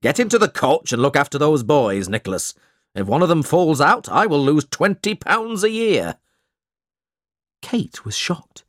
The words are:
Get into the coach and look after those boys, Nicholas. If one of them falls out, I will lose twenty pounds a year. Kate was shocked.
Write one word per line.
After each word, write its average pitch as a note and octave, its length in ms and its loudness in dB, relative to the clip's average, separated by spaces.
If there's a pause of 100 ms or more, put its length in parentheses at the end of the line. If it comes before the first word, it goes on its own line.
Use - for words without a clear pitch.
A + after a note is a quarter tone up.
Get B2 160 0
into A#3 200 0
the G3+ 100 2
coach D3 440 -2
and A#2+ 100 -2
look C#3+ 140 2
after C#3+ 220 0
those D3 240 2
boys, G#2 460 2
Nicholas. F#2+ 460 -6 (400)
If G2+ 120 -6
one A#2+ 160 2
of F3+ 60 2
them D#3+ 140 2
falls D#3+ 380 2
out, D3 280 2
I F#3 180 2
will D3 160 0
lose C#3+ 220 2
twenty G3+ 500 -2
pounds A3 480 -4
a A3 80 2
year. G3+ 460 0 (1400)
Kate - 440 -8
was G#2+ 120 -10
shocked. - 520 -8